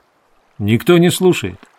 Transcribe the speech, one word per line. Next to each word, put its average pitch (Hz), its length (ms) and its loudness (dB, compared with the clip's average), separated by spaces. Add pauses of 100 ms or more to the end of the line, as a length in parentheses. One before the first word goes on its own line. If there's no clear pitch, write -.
(580)
Никто 113 400 0
не 175 120 2
слушает. 127 480 -2 (200)